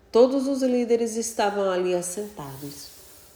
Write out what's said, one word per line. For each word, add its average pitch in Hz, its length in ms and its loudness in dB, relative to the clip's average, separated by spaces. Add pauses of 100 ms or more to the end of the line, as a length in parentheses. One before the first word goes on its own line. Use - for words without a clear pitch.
(120)
Todos 262 360 4
os 277 140 -2
líderes 233 540 2
estavam 202 560 0
ali 180 240 0
assentados. 147 920 -8 (460)